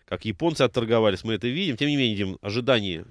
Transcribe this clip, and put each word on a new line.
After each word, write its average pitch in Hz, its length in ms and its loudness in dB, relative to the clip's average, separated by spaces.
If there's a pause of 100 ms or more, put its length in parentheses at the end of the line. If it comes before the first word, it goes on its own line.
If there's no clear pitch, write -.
как - 180 -6
японцы 147 360 0
отторговались, 113 640 2
мы 113 100 -2
это 107 140 -2
видим. 147 280 -2
Тем 143 120 0
не 147 100 0
менее, 117 200 0
Дим, 95 240 -4
ожидания 104 680 -2